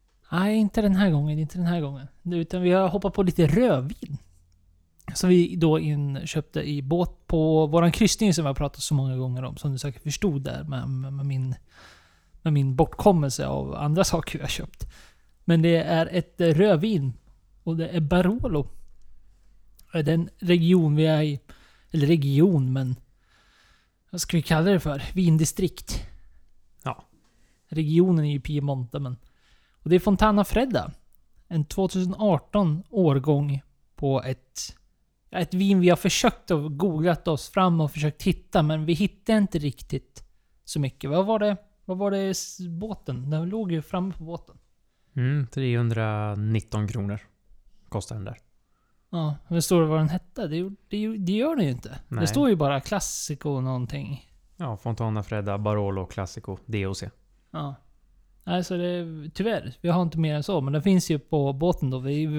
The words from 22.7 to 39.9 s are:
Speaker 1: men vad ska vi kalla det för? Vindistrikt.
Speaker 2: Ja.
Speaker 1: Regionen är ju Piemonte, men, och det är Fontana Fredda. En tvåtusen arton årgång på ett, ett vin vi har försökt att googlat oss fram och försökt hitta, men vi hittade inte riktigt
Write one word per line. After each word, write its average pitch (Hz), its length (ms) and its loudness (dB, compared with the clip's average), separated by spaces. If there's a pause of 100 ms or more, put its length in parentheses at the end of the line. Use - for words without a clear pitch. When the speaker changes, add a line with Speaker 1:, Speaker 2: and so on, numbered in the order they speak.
Speaker 1:
men 131 220 -2 (1160)
vad 175 100 -8
ska - 160 -2
vi 156 60 4
kalla 165 280 2
det 185 80 4
för? - 240 -4 (100)
Vindistrikt. 165 920 0 (760)
Speaker 2:
Ja. - 200 -8 (640)
Speaker 1:
Regionen 160 580 4
är 147 60 0
ju 143 80 -2
Piemonte, 143 600 -4
men, 127 180 -6 (640)
och - 60 -6
det 175 60 6
är 180 40 6
Fontana 208 440 4
Fredda. 208 480 -2 (560)
En 156 180 -2
tvåtusen 185 520 -2
arton 185 720 0
årgång 143 720 2 (340)
på 135 280 -2
ett, - 520 -10 (560)
ett 175 220 -4
vin 196 260 4
vi 175 100 6
har 170 80 6
försökt - 540 0
att 151 260 -2
googlat 165 500 0
oss 156 220 -4
fram 180 320 2
och 147 100 0
försökt 151 320 -4
hitta, - 400 0
men 156 220 0
vi 170 80 0
hittade 208 440 0
inte 190 220 0
riktigt - 640 -8 (420)